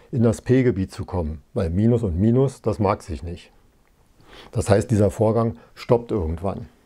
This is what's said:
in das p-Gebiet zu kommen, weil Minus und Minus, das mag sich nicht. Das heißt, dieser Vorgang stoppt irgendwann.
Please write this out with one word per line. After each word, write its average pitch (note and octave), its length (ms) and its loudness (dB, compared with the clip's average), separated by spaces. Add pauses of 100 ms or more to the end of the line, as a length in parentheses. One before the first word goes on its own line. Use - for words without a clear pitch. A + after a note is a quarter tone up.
(120)
in B2 100 0
das A#2 200 2
p-Gebiet B2 500 2
zu - 120 -10
kommen, D#2 380 -6 (120)
weil F#2 160 -2
Minus A2 320 2
und F2 180 -2
Minus, B2+ 420 2
das G#2+ 160 -2
mag G#2 240 0
sich D#2 200 -10
nicht. E2+ 280 -14 (1040)
Das - 160 -4
heißt, A2 220 2
dieser G2+ 200 4
Vorgang A2 460 0 (180)
stoppt A#2+ 360 0
irgendwann. F#2 580 -4 (160)